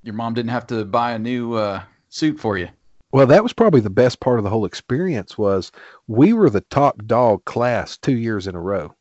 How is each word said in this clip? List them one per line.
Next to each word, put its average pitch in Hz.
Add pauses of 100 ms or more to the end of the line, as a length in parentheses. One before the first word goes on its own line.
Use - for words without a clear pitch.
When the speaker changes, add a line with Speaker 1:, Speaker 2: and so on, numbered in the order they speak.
Speaker 1:
Your 113
mom 117
didn't 117
have 117
to 113
buy 120
a 113
new, 117
uh, 101 (260)
suit 151
for 101
you. 87 (440)
Speaker 2:
Well, 131
that 165
was 240
probably 190
the 104
best 123
part 123
of 110
the 98
whole 110
experience 135
was 98 (380)
we 139
were 214
the 98
top 135
dog 113
class 120
two 135
years 110
in 90
a 85
row. 87